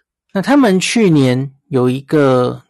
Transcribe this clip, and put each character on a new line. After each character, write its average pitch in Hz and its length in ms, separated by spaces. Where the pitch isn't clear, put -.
那 196 80
他 262 160
们 214 220
去 214 300
年 135 440
有 127 200
一 131 120
个， 127 680